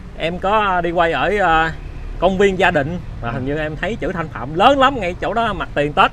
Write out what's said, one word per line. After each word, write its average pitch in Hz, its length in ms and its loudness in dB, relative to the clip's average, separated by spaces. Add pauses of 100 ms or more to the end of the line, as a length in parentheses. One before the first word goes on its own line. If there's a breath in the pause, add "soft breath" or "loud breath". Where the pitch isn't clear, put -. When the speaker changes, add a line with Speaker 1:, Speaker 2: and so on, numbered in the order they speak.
(180)
Speaker 1:
em 170 220 -4
có 196 420 2
đi 170 100 0
quay 170 200 2
ở, 147 200 0 (100)
à, 160 320 4 (460)
công 185 180 2
viên 190 220 4
Gia 180 120 4
Định, 151 280 0 (220)
và 117 80 -4
Speaker 2:
Ừ. 117 40 -4
Speaker 1:
hình 131 120 -4
như 143 120 -2
em 151 180 -4
thấy 185 200 -6
chữ 156 160 -4
Thanh 165 180 -4
Phạm 120 260 -8
lớn 254 240 6
lắm 262 200 2
ngay 180 220 -4
chỗ 180 120 -2
đó, 226 200 -2
mặt 156 220 -6
tiền 147 180 0
Tết 208 200 4